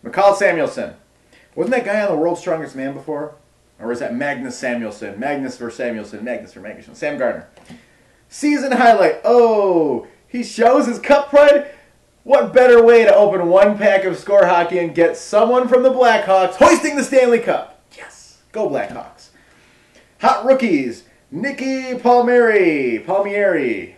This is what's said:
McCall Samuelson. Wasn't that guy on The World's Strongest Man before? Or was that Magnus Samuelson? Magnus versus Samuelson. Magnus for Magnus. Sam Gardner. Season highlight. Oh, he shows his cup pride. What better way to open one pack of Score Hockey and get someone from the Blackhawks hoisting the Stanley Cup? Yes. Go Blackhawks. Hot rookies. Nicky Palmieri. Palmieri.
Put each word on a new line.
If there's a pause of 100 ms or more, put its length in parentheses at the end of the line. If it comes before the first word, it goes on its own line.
McCall
Samuelson. (600)
Wasn't
that
guy
on
The
World's
Strongest
Man
before? (440)
Or
was
that
Magnus
Samuelson?
Magnus
versus
Samuelson.
Magnus
for
Magnus.
Sam
Gardner. (800)
Season
highlight.
Oh, (200)
he
shows
his
cup
pride. (520)
What
better
way
to
open
one
pack
of
Score
Hockey
and
get
someone
from
the
Blackhawks
hoisting
the
Stanley
Cup? (160)
Yes. (100)
Go
Blackhawks. (920)
Hot
rookies. (260)
Nicky
Palmieri.
Palmieri.